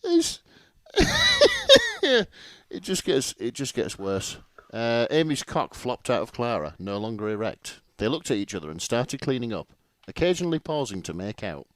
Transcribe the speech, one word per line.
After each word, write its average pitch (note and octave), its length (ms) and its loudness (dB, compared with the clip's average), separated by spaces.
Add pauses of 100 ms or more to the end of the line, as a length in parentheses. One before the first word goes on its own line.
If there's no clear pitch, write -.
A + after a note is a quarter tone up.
It's E4+ 360 2 (520)
<laughs> G#5+ 1080 6
it - 760 -2
just F#3 240 -4
gets, B2+ 340 0
it A#2 160 -6
just C#3 200 -6
gets - 240 -4
worse. G2 400 -4 (340)
Uh, A#2 380 0
Amy's D#3 320 2
cock - 320 -4
flopped - 360 -6
out A#2 120 2
of A2+ 100 -6
Clara, G2 460 -2
no G2 200 -6
longer G#2+ 300 -6
erect. G#2+ 520 -6 (180)
They G#2 100 0
looked D#3+ 220 -4
at C3 60 2
each G2+ 180 -4
other D#2 160 -8
and D#2+ 100 -10
started B2 400 -2
cleaning A#2+ 320 -2
up, F2+ 160 -6 (380)
occasionally E3+ 520 0
pausing C3+ 440 -4
to D#2+ 120 -10
make F#2+ 280 -8
out. D#2 340 -8